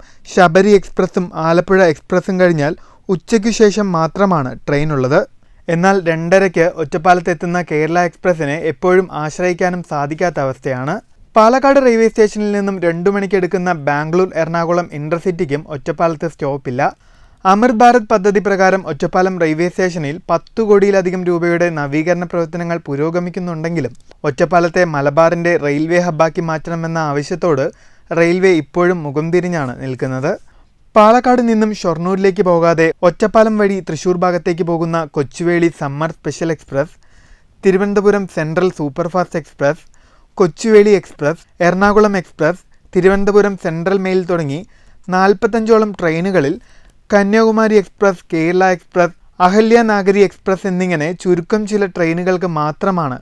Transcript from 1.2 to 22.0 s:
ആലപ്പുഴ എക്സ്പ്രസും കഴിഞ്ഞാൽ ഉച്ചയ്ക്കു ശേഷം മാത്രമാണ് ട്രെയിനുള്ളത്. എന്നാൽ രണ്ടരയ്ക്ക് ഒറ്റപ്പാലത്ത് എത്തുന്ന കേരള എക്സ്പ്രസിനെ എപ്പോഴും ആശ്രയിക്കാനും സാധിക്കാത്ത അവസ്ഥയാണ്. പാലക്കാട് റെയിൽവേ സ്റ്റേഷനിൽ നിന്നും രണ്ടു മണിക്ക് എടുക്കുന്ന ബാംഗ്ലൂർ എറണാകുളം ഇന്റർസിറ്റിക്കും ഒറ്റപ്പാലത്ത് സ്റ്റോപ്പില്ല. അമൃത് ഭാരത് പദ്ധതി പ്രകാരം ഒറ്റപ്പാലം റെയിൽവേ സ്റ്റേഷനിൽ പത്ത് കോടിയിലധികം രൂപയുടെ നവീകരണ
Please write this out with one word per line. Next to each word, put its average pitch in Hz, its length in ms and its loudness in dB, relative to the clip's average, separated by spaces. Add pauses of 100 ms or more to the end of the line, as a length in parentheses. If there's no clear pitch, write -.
ആലപ്പുഴ 175 480 2
എക്സ്പ്രസും 180 580 0
കഴിഞ്ഞാൽ 165 360 2 (320)
ഉച്ചയ്ക്കു 208 420 0
ശേഷം 208 420 0
മാത്രമാണ് 160 680 -2
ട്രെയിനുള്ളത്. 147 680 0 (420)
എന്നാൽ 185 360 2
രണ്ടരയ്ക്ക് 170 680 2
ഒറ്റപ്പാലത്ത് 170 560 0
എത്തുന്ന 175 320 -4
കേരള 156 380 -2
എക്സ്പ്രസിനെ 160 540 -2
എപ്പോഴും 180 580 0
ആശ്രയിക്കാനും 180 760 -4
സാധിക്കാത്ത 156 500 -4
അവസ്ഥയാണ്. 135 600 -6 (360)
പാലക്കാട് 262 460 4
റെയിൽവേ 226 260 4
സ്റ്റേഷനിൽ 208 440 0
നിന്നും 196 280 -4
രണ്ടു 170 300 0
മണിക്ക് 202 260 -2
എടുക്കുന്ന 180 360 -2
ബാംഗ്ലൂർ 156 600 -2
എറണാകുളം 170 580 -2
ഇന്റർസിറ്റിക്കും 156 760 -4
ഒറ്റപ്പാലത്ത് 165 600 -4
സ്റ്റോപ്പില്ല. 135 680 -4 (480)
അമൃത് 208 300 2
ഭാരത് 240 280 6
പദ്ധതി 208 360 0
പ്രകാരം 190 480 0
ഒറ്റപ്പാലം 185 540 -2
റെയിൽവേ 165 280 0
സ്റ്റേഷനിൽ 175 520 -4 (100)
പത്ത് 170 320 -2
കോടിയിലധികം 190 640 2
രൂപയുടെ 175 460 0
നവീകരണ 156 540 -2